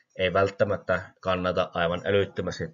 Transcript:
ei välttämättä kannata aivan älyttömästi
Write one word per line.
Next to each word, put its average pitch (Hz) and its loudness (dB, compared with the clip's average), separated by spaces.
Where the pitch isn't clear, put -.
ei 92 0
välttämättä 95 0
kannata 90 0
aivan 87 0
älyttömästi 92 0